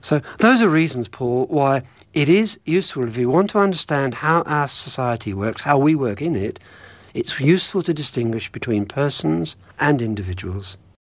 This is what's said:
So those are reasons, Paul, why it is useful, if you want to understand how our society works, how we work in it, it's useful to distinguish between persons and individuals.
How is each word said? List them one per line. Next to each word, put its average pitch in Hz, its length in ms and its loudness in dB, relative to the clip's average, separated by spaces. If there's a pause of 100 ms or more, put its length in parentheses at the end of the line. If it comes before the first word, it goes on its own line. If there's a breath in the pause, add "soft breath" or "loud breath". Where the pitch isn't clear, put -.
So 147 200 0 (180 loud breath)
those 233 240 6
are 214 60 6
reasons, 156 400 2
Paul, 127 380 -2
why 139 360 2 (320 soft breath)
it 147 140 2
is 202 360 2
useful, 151 440 -2
if 113 80 -6
you 123 120 2
want 185 220 2
to 214 80 0
understand 151 560 0
how 165 280 0
our 147 260 0
society 120 680 -4
works, 104 280 -4
how 143 160 2
we 151 160 4
work 127 280 -2
in 160 140 -2
it, 98 240 -4 (520 loud breath)
it's - 280 -6
useful 180 420 2
to 170 100 -2
distinguish 117 600 -4
between 107 340 -2
persons 156 680 -2 (240 soft breath)
and 147 200 2
individuals. 95 760 -6 (260)